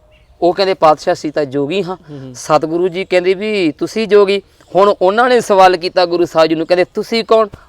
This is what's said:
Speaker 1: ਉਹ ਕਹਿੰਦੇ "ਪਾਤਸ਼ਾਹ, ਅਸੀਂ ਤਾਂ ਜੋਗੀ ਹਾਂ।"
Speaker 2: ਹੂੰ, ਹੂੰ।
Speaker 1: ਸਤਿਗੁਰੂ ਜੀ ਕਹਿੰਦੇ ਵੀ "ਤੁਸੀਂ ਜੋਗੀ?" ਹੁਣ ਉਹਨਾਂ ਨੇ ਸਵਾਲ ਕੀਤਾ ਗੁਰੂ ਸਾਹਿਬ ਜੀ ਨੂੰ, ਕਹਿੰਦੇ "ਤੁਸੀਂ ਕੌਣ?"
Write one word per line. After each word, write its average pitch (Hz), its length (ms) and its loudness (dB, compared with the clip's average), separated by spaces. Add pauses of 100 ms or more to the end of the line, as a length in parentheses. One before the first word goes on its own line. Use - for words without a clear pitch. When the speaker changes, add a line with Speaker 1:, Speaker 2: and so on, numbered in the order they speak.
(420)
Speaker 1:
ਉਹ - 120 2
ਕਹਿੰਦੇ 190 200 -2
"ਪਾਤਸ਼ਾਹ, 165 400 2
ਅਸੀਂ 156 180 -6
ਤਾਂ 151 140 -2
ਜੋਗੀ 143 380 -4
ਹਾਂ।" 180 120 -8
Speaker 2:
ਹੂੰ, 147 240 -18
ਹੂੰ। 131 160 -18
Speaker 1:
ਸਤਿਗੁਰੂ 160 520 -2
ਜੀ 180 180 -6
ਕਹਿੰਦੇ 180 280 0
ਵੀ 196 380 -2
"ਤੁਸੀਂ 214 360 -6
ਜੋਗੀ?" 196 340 2 (340)
ਹੁਣ 202 260 4
ਉਹਨਾਂ 214 280 2
ਨੇ 247 120 4
ਸਵਾਲ 185 360 4
ਕੀਤਾ 180 280 -2
ਗੁਰੂ 175 200 -2
ਸਾਹਿਬ 160 240 2
ਜੀ 160 60 0
ਨੂੰ, 160 120 -4
ਕਹਿੰਦੇ 180 260 2
"ਤੁਸੀਂ 220 300 -4
ਕੌਣ?" 220 240 2 (220)